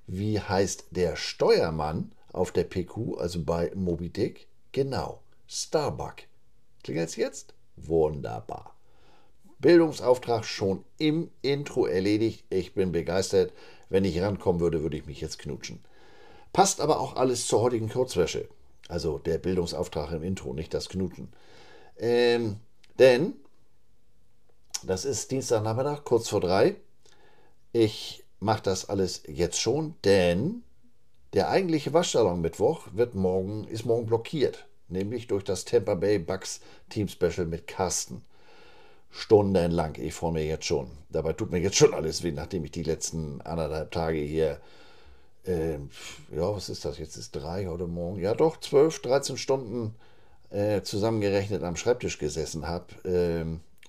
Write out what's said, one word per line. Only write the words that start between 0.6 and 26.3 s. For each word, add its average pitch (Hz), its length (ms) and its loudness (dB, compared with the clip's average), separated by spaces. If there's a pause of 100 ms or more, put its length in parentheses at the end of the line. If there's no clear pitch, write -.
der 85 260 0
Steuermann 82 960 0 (180)
auf - 220 -2
der 87 100 2
P 87 220 -4
Q, - 300 -6
also 87 280 -4
bei 85 320 0
Moby 87 320 -2
Dick? 107 400 -6 (240)
Genau, 131 480 -4 (260)
Starbuck. 120 720 -4 (680)
Klingelt's 160 340 -6
jetzt? - 360 -4 (260)
Wunderbar. 73 920 -2 (840)
Bildungsauftrag 127 840 6
schon - 380 -2 (140)
im 156 320 0 (140)
Intro 139 420 0
erledigt. 104 640 2
Ich 92 240 -2
bin 92 180 0
begeistert. 90 640 2 (360)
Wenn 95 140 4
ich 90 160 0
rankommen 95 400 0
würde, 82 220 2
würde 78 160 -4
ich 76 80 -10
mich 71 160 -10
jetzt 80 160 -8
knutschen. - 460 -10 (720)
Passt - 280 4
aber 147 180 2
auch 131 160 -6
alles 127 300 0
zur 110 160 4
heutigen 117 260 2
Kurzwäsche. 104 640 0 (400)
Also 80 300 -2
der 82 180 -2
Bildungsauftrag 85 760 -2
im 78 120 -6
Intro, 87 300 -6
nicht 80 200 -8
das - 160 -4
Knutschen. - 420 -6 (680)
Ähm, 120 580 2 (400)
denn 131 380 8 (1500)
das 92 220 -2
ist 135 240 -4
Dienstagnachmittag, 127 760 0
kurz 113 260 2
vor 101 120 2